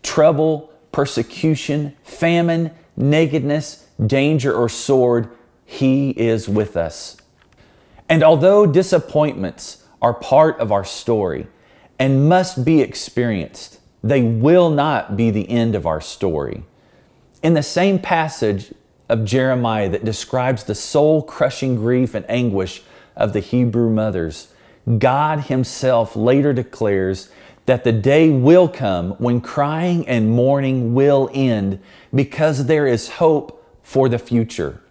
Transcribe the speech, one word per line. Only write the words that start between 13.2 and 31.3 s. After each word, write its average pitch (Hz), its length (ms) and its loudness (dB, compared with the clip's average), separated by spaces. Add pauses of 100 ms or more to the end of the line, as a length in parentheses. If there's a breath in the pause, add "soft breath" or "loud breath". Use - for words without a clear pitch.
they 127 200 2
will 147 460 4
not 143 460 -2
be 113 140 2
the 104 200 -2
end 117 260 0
of 80 100 -4
our 78 160 -2
story. 76 640 -6 (800 soft breath)
In 165 100 4
the 147 100 2
same 185 360 0
passage 147 720 -2 (340)
of 113 180 0
Jeremiah 117 640 0
that 104 160 -4
describes 127 580 -4
the 104 120 -6
soul-crushing 143 1000 0
grief 120 400 0
and 95 120 -8
anguish 104 540 -2 (340 soft breath)
of 107 180 -2
the 104 80 0
Hebrew 117 500 0
mothers, 95 560 -4 (500 soft breath)
God 143 440 0
Himself 127 720 -2
later 135 380 2
declares 98 760 -2 (380 loud breath)
that 127 180 0
the 117 80 2
day 139 380 4
will 156 400 6
come 92 500 -4
when 120 220 0
crying 160 680 -4
and 113 240 0
mourning 127 640 0
will 139 380 4